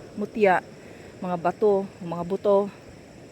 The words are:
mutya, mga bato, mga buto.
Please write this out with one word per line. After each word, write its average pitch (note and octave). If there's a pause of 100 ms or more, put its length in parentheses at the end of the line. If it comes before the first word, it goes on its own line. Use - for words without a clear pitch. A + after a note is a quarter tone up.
(140)
mutya, G#3 (640)
mga F3+
bato, G3 (160)
mga E3+
buto. G3 (640)